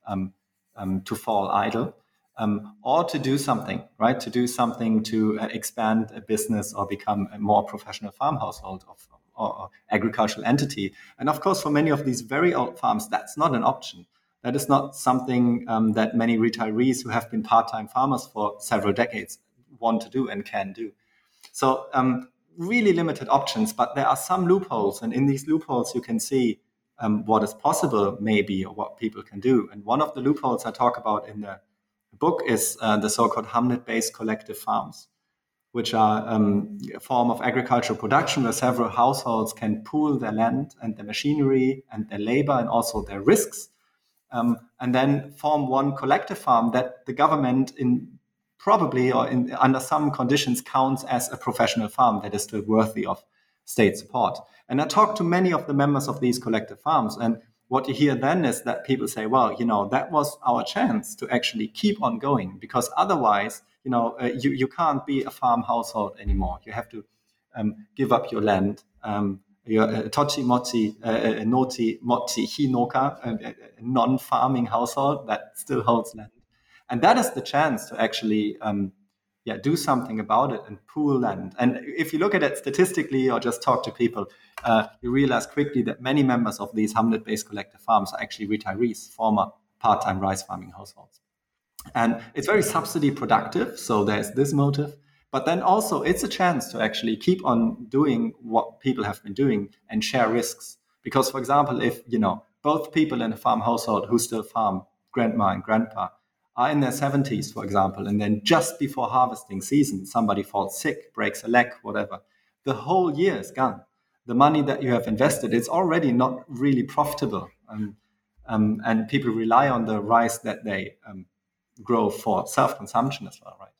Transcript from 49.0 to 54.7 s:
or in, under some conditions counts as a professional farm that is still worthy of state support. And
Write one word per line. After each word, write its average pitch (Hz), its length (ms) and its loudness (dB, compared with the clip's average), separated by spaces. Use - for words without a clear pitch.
or 120 160 2
in, 123 260 -2
under 131 260 4
some 151 300 0
conditions 131 520 0
counts 135 420 0
as 120 280 -2
a 101 60 -10
professional 113 500 0
farm 110 360 2
that 101 100 -8
is 104 80 -4
still 104 220 -6
worthy 110 420 2
of 95 180 -6
state - 300 4
support. - 440 -2
And 131 140 -2